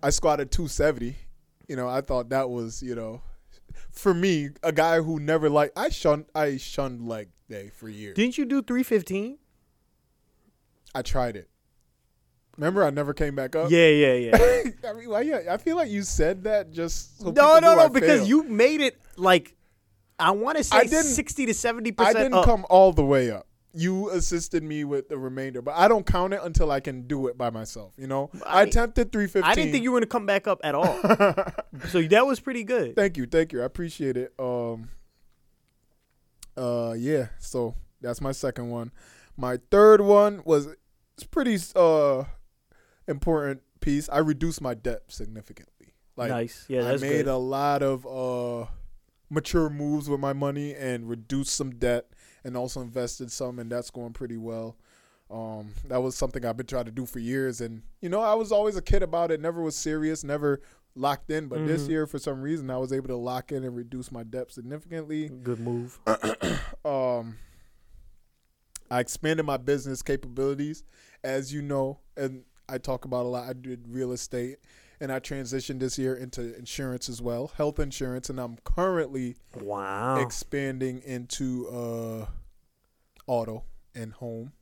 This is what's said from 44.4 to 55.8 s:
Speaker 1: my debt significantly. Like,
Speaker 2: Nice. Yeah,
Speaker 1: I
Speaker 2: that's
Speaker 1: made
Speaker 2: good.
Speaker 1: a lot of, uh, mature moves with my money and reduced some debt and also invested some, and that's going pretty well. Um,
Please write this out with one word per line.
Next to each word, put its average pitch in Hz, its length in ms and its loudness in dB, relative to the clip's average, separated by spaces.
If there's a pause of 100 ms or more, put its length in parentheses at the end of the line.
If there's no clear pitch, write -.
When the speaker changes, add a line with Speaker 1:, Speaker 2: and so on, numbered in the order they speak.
Speaker 1:
my 127 140 -6
debt 110 340 -8
significantly. - 840 -16 (220)
Like, 120 140 -4
Speaker 2:
Nice. 120 380 -6
Yeah, 127 120 0
Speaker 1:
I 120 40 0
Speaker 2:
that's 131 180 0
Speaker 1:
made 143 240 0
Speaker 2:
good. - 20 -2
Speaker 1:
a 131 80 0
lot 139 460 0
of, 135 240 0
uh, 127 600 -6 (640)
mature 156 400 0
moves 147 400 -4
with 143 100 0
my 139 120 -2
money 143 420 -4
and 123 340 -6
reduced 117 460 -6
some 135 220 -6
debt 120 300 0 (380)
and 127 120 -10
also 127 240 -6
invested 120 500 -8
some, 123 300 -8
and 117 100 -10
that's 120 200 -6
going 117 240 -12
pretty 117 220 -10
well. 113 400 -10 (540)
Um, 107 440 -12 (120)